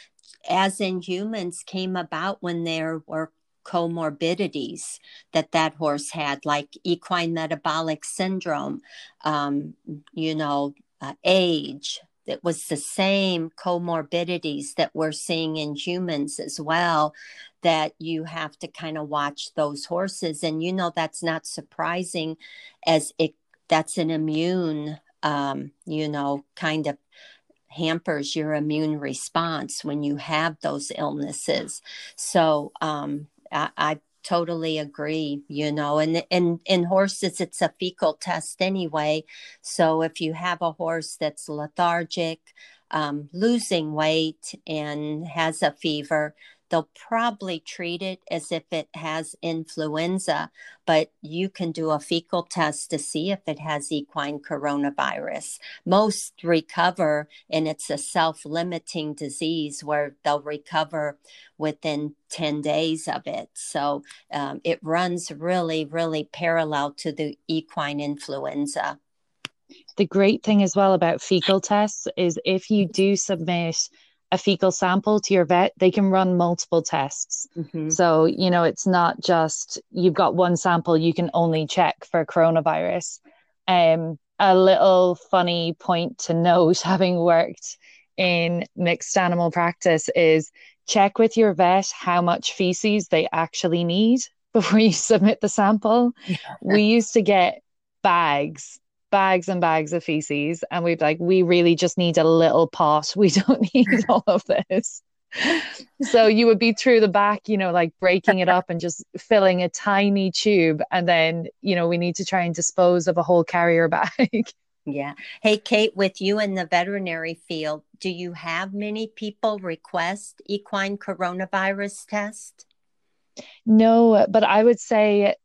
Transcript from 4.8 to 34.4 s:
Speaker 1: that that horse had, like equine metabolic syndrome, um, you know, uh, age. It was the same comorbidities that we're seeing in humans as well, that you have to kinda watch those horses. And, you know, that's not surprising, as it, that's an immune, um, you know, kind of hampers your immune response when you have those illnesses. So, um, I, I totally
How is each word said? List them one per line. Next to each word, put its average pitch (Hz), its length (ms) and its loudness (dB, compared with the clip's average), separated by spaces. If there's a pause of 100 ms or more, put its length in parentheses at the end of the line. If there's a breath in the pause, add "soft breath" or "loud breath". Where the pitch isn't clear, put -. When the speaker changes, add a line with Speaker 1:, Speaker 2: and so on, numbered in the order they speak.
Speaker 1:
that 160 200 -2
that 160 220 0
horse 147 360 -4
had, 143 340 -6
like 147 240 -2 (140)
equine 170 500 -4
metabolic 160 720 -4
syndrome, 165 760 -6 (440 loud breath)
um, 147 480 -4 (400)
you 160 220 -4
know, 143 380 -2 (280)
uh, - 120 -10 (100)
age. 160 760 0 (260)
It - 180 -10
was 170 240 -4
the 151 100 -4
same 190 760 -2
comorbidities 170 1200 -6
that 165 180 -2
we're 156 200 -2
seeing 160 440 -4
in 151 180 -6
humans 160 640 -6
as - 200 -12
well, 160 540 0 (480 loud breath)
that 156 380 0
you 160 260 -6
have 160 340 -10
to - 80 -12
kinda 156 360 -10
watch 143 520 -6
those 147 300 -2
horses. 175 580 -6
And, 160 180 -4
you 180 120 -4
know, 180 220 -2
that's 160 280 -6
not 160 220 -4
surprising, 165 920 -8 (480 loud breath)
as 160 320 2
it, 160 160 -2 (340)
that's 156 300 0
an 165 140 -2
immune, 156 880 -4 (240)
um, 143 480 -4 (140)
you 156 240 -4
know, 143 360 -4 (100)
kind 156 320 -4
of 143 100 -4 (720 soft breath)
hampers 160 640 -4
your 156 180 -4
immune 151 460 -2
response 147 840 -6
when 147 200 -6
you 143 140 -4
have 156 440 -4
those 143 360 -6
illnesses. 147 840 -6 (340 loud breath)
So, 156 560 0 (100)
um, 147 460 -6 (240)
I, 151 260 -4
I 156 220 -2 (240)
totally 165 540 -2